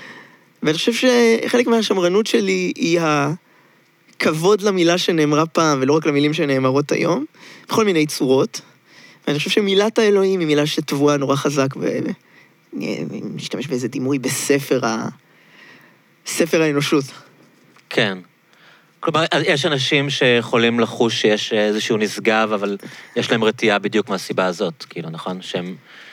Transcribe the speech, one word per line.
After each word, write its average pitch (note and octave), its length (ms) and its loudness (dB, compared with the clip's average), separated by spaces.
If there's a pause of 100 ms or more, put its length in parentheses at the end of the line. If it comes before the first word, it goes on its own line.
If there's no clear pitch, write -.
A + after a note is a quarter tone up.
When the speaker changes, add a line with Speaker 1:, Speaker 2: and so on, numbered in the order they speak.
(640)
Speaker 1:
ואני D#3 140 0
חושב - 160 0
שחלק A#3+ 760 2
מהשמרנות G3+ 600 2
שלי F#3+ 480 0
היא E3 240 0 (1160)
הכבוד F3+ 460 2
למילה F3+ 360 2
שנאמרה D#3 480 2
פעם, D#3 360 2
ולא C3 120 4
רק D#3+ 120 2
למילים D3 280 2
שנאמרות C#3 580 0
היום, G#3+ 340 0 (440)
בכל A3+ 160 0
מיני D#3+ 200 2
צורות. C3+ 560 0 (640)
ואני D3 100 0
חושב D3+ 120 -6
שמילת G3+ 500 2
האלוהים G3 400 4
היא E3 80 -2
מילה D3 200 2
שטבועה D3 500 0
נורא C#3 180 0
חזק, C#3 400 0
ו-, - 100 -6 (180)
ו-, - 60 -6 (1300)
נשתמש C#3+ 320 -10
באיזה B2+ 200 -6
דימוי C3 320 -4
בספר C#3 680 -2
ה-, A2+ 220 -4 (1160)
ספר E3+ 360 0
האנושות. C#3+ 440 0 (840)
Speaker 2:
כן. G2+ 280 -2 (840)
כלומר, D#3+ 240 0 (220)
יש D3 200 2
אנשים C#3+ 440 0
שיכולים A#2+ 720 2
לחוש A2+ 420 0
שיש G#2+ 320 0
איזשהו G#2+ 440 0
נשגב, G#2+ 560 0
אבל G2+ 240 -2 (380)
יש A#2 160 -2
להם A#2 120 0
רתיעה G#2+ 360 2
בדיוק G2+ 300 -2
מהסיבה F#2+ 360 -4
הזאת, E2+ 440 -4
כאילו, E2 200 -12
נכון? F#2 320 -10
שהם, F2+ 340 -8 (380)